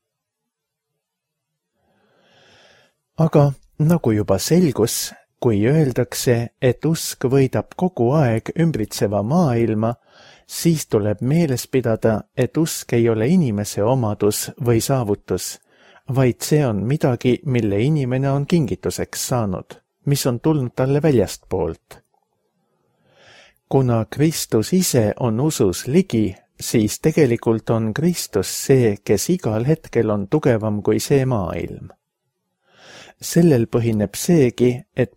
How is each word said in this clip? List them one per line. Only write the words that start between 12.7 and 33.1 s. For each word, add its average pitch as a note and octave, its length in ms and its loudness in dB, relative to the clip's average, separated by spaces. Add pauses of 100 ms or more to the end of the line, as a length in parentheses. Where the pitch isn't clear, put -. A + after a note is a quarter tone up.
ei A#2 160 2
ole A2 200 0
inimese A2+ 540 0
omadus G#2+ 680 0 (100)
või A#2+ 240 2
saavutus, G#2 760 -4 (560)
vaid B2+ 280 2
see D3+ 240 2
on G#2 200 -2
midagi, B2+ 600 0
mille A2 340 0
inimene C3+ 500 0
on C#3+ 160 -2
kingituseks F#2 840 -4
saanud, A2 480 -4 (300)
mis C#3+ 200 0
on A#2+ 140 -2
tulnud D3+ 360 0
talle C#3 260 0
väljastpoolt. F#2+ 1000 -2 (1700)
Kuna A#2+ 420 2
Kristus C3 600 -2
ise C#3 480 2
on A#2 200 -2
usus C3 460 0
ligi, A#2+ 480 0 (260)
siis - 400 0
tegelikult A#2 720 0
on A2+ 240 -2
Kristus - 560 -2 (160)
see, B2 380 4
kes - 260 0
igal A#2+ 340 -2
hetkel A#2 460 -2
on G#2 180 -2
tugevam A2 540 0
kui A2 180 0
see C3+ 240 2
maailm. F#2 640 -4 (1300)